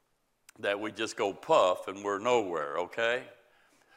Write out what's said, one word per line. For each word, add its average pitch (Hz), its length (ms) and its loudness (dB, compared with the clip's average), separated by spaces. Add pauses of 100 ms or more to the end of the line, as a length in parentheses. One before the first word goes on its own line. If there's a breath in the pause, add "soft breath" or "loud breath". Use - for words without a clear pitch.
(600)
that 101 200 0
we 107 120 -4
just 107 260 -6
go 101 160 0
puff 104 540 4
and 101 160 -10
we're 101 160 0
nowhere, 87 580 0
okay? 117 460 -2 (720 soft breath)